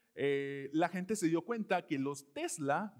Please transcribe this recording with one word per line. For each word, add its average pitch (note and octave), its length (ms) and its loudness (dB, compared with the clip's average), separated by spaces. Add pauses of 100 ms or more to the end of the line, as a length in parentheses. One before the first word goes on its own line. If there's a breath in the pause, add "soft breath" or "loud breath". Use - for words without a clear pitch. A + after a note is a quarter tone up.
(140 loud breath)
eh, C#3 580 0
la E3 160 4
gente F#3 260 -2
se F3+ 140 2
dio E3 140 2
cuenta G3+ 420 0
que C#3+ 140 -2
los C#3 340 -4
Tesla F#3 680 -2